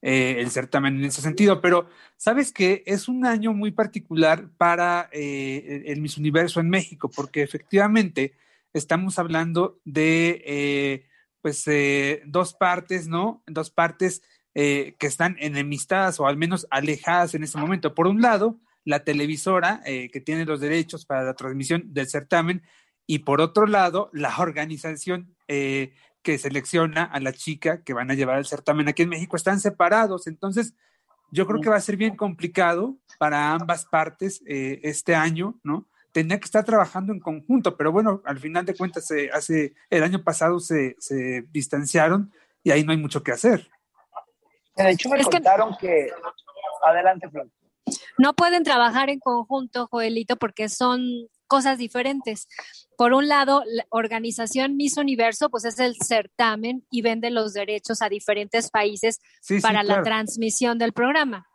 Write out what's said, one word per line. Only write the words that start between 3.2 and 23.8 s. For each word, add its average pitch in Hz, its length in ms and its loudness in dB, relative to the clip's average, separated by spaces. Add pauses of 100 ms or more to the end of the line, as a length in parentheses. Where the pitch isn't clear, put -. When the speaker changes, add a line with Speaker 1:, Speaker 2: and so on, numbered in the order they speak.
Speaker 1:
año 226 280 0
muy 208 180 -2
particular 165 840 0
para, 175 540 2
eh, 143 520 -6 (220)
el, 151 80 -6
el 147 80 -6
Miss 143 160 -8
Universo 165 420 2
en 165 100 2
México, 175 460 -2
porque 143 260 -4
efectivamente 190 920 2 (380)
estamos 170 440 -2
hablando 170 680 -2
de, 160 640 2
eh, 143 600 -2 (340)
pues, 147 260 -4
eh, 143 580 2
dos 175 280 -2
partes, 180 540 -2
¿no? 170 400 -4
Dos 160 240 -6
partes, 170 500 0 (320)
eh, 143 460 0
que 147 80 -2
están 170 320 -2
enemistadas 147 800 -2
o 143 80 2
al 143 100 0
menos 170 320 -2
alejadas 156 640 0
en 156 100 -4
este 151 140 -10
momento. 151 380 -2
Por 170 120 4
un 202 140 2
lado, 226 380 2 (240)
la 147 200 -2
televisora, 160 840 0
eh, 127 260 -8
que - 100 -12
tiene 160 240 -4
los 151 140 -4
derechos 160 460 -2
para 131 180 -2
la 131 100 -4
transmisión 135 600 -4
del 139 140 -4
certamen, 170 540 0 (460)
y 151 120 0
por 143 220 2
otro 165 240 4
lado, 196 480 2